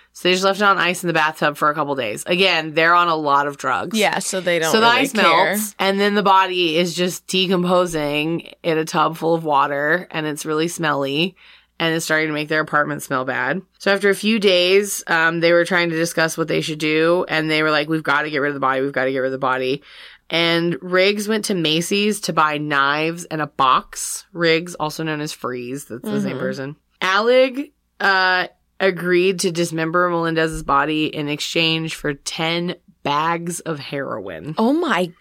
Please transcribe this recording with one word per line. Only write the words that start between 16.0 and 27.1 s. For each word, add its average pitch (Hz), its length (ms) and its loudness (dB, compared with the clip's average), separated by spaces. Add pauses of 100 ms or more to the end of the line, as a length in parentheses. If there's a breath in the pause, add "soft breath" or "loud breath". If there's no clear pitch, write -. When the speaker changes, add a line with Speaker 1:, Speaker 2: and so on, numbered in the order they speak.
Speaker 1:
what 160 120 -4
they 160 140 0
should 156 180 -6
do, 160 500 2
and 156 220 -2
they 156 100 2
were 156 100 2
like, 151 160 0
"We've 160 140 -2
gotta 151 300 0
get 151 80 -2
rid 143 100 0
of 143 60 -4
the 139 40 -8
body, 131 220 0
we've 139 100 -2
gotta 131 200 0
get 135 80 -2
rid 131 80 0
of 135 60 -2
the 131 40 -6
body." 131 460 -2 (480 loud breath)
And 170 500 2
Riggs 190 460 0
went 214 180 -2
to 214 80 -2
Macy's 185 680 0
to 175 120 -6
buy 156 240 0
knives 151 680 0
and 160 140 -8
a 147 80 -2
box. - 840 -2
Riggs, 165 420 0
also 151 280 -6
known 156 180 -4
as 151 100 -6
Freeze, 123 540 -8
that's 117 160 -12
the 214 200 -4
same 196 100 -2
Speaker 2:
Mm-hmm. 131 80 -6
Speaker 1:
person. 135 360 -6 (260)
Alec, 247 720 2 (280)